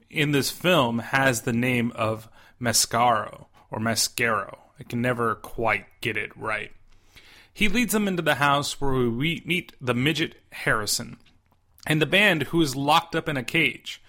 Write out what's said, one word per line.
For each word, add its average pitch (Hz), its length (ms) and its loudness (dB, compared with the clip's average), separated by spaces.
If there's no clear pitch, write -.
in 151 220 0
this 139 200 2
film, 127 500 2
has 135 420 2
the 127 100 -2
name 120 420 0
of 110 340 -4
Mascaro, 117 880 0
or 107 80 -6
Mascaro. 110 800 -2
I - 60 -16
can 120 180 -4
never 117 320 0
quite 107 520 -2
get 110 160 -4
it - 200 -8
right. 107 340 -8
He - 160 2
leads 233 240 2
them 214 160 2
into 175 140 -2
the 151 140 2
house 143 440 0
where 127 300 2
we 143 340 -2
meet 175 360 -4
the 123 120 -2
midget 143 440 0
Harrison. 113 640 -2
And 156 160 2
the 156 60 2
band, 180 380 4
who 165 180 0
is 135 140 -2
locked 147 400 2
up 160 120 -4
in 147 80 -2
a 127 60 -4
cage. - 680 -2